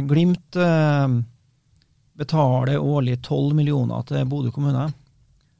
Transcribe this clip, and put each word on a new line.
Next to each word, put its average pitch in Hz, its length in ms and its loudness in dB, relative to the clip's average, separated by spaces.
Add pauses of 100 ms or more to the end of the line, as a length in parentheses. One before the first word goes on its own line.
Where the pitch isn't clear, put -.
Glimt, 175 480 0
eh, 156 520 2 (1080)
betaler 139 640 0
årlig 139 420 0
tolv 143 340 -2
millioner 127 520 0
til 139 180 -2
Bodø 131 300 -4
kommune. 143 300 -2 (760)